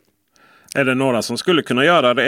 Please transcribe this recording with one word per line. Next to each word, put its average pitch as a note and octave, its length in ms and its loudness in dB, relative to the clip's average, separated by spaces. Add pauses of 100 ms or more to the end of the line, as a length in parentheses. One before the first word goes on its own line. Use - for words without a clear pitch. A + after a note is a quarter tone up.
(760)
Är C#3 100 0
det B2+ 100 0
några B2+ 280 0
som A#2 160 -8
skulle E3+ 240 0
kunna - 220 0
göra D3 300 2
det, B2 140 0